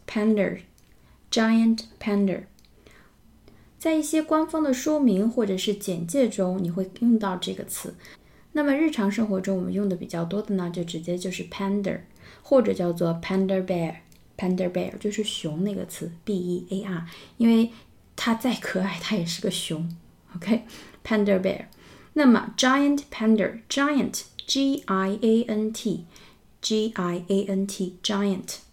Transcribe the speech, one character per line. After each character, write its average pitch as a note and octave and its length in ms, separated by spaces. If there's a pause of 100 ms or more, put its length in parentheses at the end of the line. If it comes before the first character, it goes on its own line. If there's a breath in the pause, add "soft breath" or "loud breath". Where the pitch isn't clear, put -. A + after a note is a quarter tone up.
panda，giant A3 1800 (160)
panda。 G3+ 440 (1300 soft breath)
在 D#4+ 180
一 D4+ 80
些 D#4 180
官 D#4 260
方 D#4+ 140
的 C#4 120
说 D4+ 260
明 A3 300
或 A3+ 160
者 F#3+ 120
是 G3+ 160
简 F3 320
介 A#3+ 240
中， F#3 320
你 F3 80
会 F#3 300
用 A#3 180
到 F#3+ 180
这 F#3 180
个 F#3 100
词。 - 320 (560 loud breath)
那 D4 120
么 C#4 120
日 D#4 160
常 G3+ 200
生 G#3+ 160
活 F#3+ 120
中 F#3+ 180
我 F3+ 40
们 F3+ 100
用 G3+ 160
的 F3+ 80
比 E3+ 100
较 E3+ 200
多 G3 160
的 G#3 140
呢， F3+ 140
就 F3 140
直 E3+ 160
接 F3 180
就 F3+ 140
是 F3+ 140
panda， G3 560 (420 loud breath)
或 C4 180
者 G3+ 120
叫 F3 180
做 E3+ 320
panda F#3+ 420
bear，panda F3+ 1040
bear - 280
就 G#3 120
是 G#3 140
熊 E3 400
那 G3+ 100
个 F#3 120
词 E3+ 260 (120)
，B G3+ 140
E F3+ 320
A G3+ 140
R， E3+ 240 (300 loud breath)
因 A#3 100
为 A3+ 240 (440 loud breath)
它 A3+ 200
再 A#3+ 200
可 - 260
爱， F#3+ 200
它 - 140
也 E3+ 100
是 - 160
个 F3+ 80
熊。 E3 480 (380)
OK，panda G3+ 1040
bear。 - 260 (480 loud breath)
那 D4 120
么 - 320
giant C#4+ 540
panda，giant，G C4+ 1700
I F#3+ 360
A A3+ 220
N A3 280
T，G - 1200
I F3 320
A G3 180
N G3 200
T，giant。 G3 920 (160)